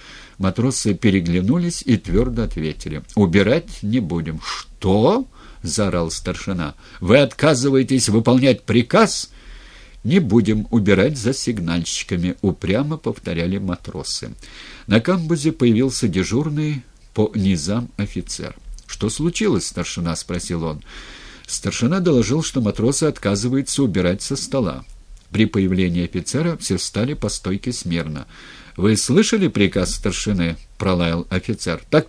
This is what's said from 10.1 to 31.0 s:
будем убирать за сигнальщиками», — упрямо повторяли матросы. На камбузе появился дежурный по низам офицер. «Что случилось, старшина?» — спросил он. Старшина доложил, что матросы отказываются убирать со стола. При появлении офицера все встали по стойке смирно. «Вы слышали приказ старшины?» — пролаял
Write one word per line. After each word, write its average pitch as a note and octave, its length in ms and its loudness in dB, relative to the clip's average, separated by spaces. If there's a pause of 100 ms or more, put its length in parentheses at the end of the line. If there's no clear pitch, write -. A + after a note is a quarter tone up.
будем G#2+ 520 2
убирать F3+ 460 4
за A#2+ 160 -2
сигнальщиками», — E2+ 1080 -4
упрямо G#2+ 540 0
повторяли F2+ 640 -4
матросы. - 720 -8 (560)
На A2+ 140 4
камбузе D#3+ 500 0
появился B2 560 2
дежурный D3 760 -2 (300)
по G#2+ 220 0
низам G2 640 0
офицер. F2 580 -8 (320)
«Что - 220 -4
случилось, D#3+ 580 -2
старшина?» — E2+ 480 -6
спросил F2 480 -6
он. D#2 180 -6 (640)
Старшина F3+ 540 -2
доложил, D3 440 2
что - 180 -4
матросы A2+ 420 0
отказываются C3 800 0
убирать F#2 380 2
со - 160 -6
стола. E2+ 480 -4 (460)
При G#2+ 140 4
появлении F#2 600 2
офицера D3 500 -4
все - 220 -4
встали A#2+ 360 -4
по A#2 140 -4
стойке G2+ 460 -6
смирно. D#2 520 -6 (520)
«Вы G#2+ 180 4
слышали F#3+ 540 2
приказ F#2+ 460 2
старшины?» — F2 600 -2 (220)
пролаял E2+ 520 0